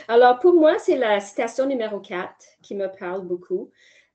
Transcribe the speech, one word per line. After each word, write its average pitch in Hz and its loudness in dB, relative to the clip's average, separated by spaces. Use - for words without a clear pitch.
Alors, 247 4
pour 359 4
moi, 320 4
c'est 370 -2
la 214 0
citation 226 -6
numéro 220 -6
quatre - -12
qui - -14
me 196 -6
parle 190 -10
beaucoup. 180 -8